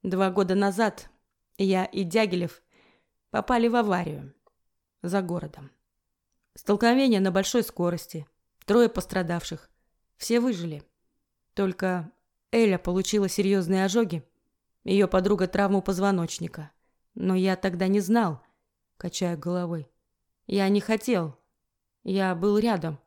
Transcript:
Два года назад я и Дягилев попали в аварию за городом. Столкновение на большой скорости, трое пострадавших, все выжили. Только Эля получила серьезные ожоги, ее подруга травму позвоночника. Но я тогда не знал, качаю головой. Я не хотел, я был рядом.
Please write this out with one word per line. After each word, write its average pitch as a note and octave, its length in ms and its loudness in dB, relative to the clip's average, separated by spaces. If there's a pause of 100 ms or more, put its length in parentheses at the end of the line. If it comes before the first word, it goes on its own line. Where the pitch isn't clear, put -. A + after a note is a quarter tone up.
Два F#3+ 300 0
года F#3 240 2
назад G3 540 0 (480)
я F#3+ 280 2
и - 180 -4
Дягилев F3+ 580 -2 (680)
попали A#3 380 0
в A3+ 80 2
аварию E3+ 580 -2 (680)
за F#3 200 -2
городом. D#3+ 500 -10 (840)
Столкновение A#3 640 2
на F#3+ 120 2
большой G3 320 0
скорости, E3+ 640 -6 (380)
трое A3+ 240 6
пострадавших, F3 800 -6 (480)
все A#3 220 0
выжили. E3+ 440 -4 (680)
Только F#3 580 -2 (400)
Эля A3 260 4
получила F#3+ 520 0
серьезные F#3+ 560 2
ожоги, F#3 380 0 (600)
ее G3 240 4
подруга F#3 400 2
травму G3 340 2
позвоночника. F3 920 -4 (420)
Но F#3 220 0
я F#3 200 2
тогда F#3 320 -2
не G3+ 140 2
знал, F#3 400 0 (560)
качаю E3+ 400 -6
головой. E3+ 520 -6 (580)
Я G3 200 0
не G3+ 140 4
хотел, G3+ 560 -2 (680)
я F#3 320 -2
был G3+ 220 2
рядом. F3 500 -2